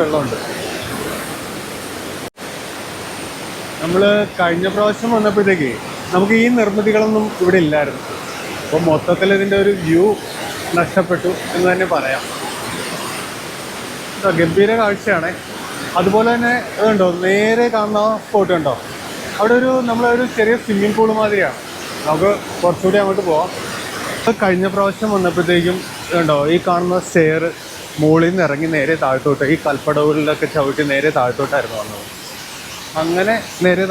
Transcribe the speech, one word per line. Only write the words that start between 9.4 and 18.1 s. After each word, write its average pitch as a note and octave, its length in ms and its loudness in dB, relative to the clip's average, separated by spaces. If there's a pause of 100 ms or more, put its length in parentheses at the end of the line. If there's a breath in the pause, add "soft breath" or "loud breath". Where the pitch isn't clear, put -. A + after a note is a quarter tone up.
ഒരു G3+ 80 4 (120)
വ്യൂ E3 220 6 (720)
നഷ്ടപ്പെട്ടു F3 520 0 (240)
എന്ന് F3+ 160 2
തന്നെ F#3 240 0
പറയാം. C3 300 -2 (1900)
ഇതാ G3 140 2 (100)
ഗംഭീര F3 300 4 (100)
കാഴ്ചയാണ്. G3+ 500 0 (720)
അതുപോലെ G#3 340 4
തന്നെ A#3+ 200 2 (260)
ഇതുണ്ടോ, G#3 280 4 (180)
നേരെ A3 480 4
കാണുന്ന G#3+ 260 0 (240)